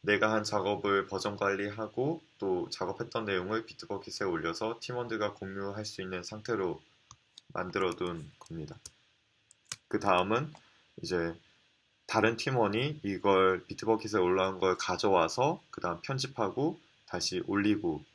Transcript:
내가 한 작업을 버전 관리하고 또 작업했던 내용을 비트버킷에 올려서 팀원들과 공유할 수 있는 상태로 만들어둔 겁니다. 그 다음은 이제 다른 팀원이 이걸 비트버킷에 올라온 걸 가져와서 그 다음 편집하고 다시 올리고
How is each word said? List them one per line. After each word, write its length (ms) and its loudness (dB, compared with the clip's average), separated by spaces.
내가 320 4
한 100 2
작업을 640 2
버전 300 -4
관리하고 840 -2
또 320 0
작업했던 540 -4
내용을 420 0
비트버킷에 600 -6
올려서 540 -2
팀원들과 540 -4
공유할 500 -6
수 180 -8
있는 220 -6
상태로 580 -4
만들어둔 760 -2
겁니다. 360 -12
그 140 0
다음은 520 2
이제 360 -2
다른 300 2
팀원이 680 0
이걸 640 4
비트버킷에 540 0
올라온 380 2
걸 180 4
가져와서 920 2
그 100 -12
다음 220 -4
편집하고 760 -2
다시 400 -4
올리고 580 0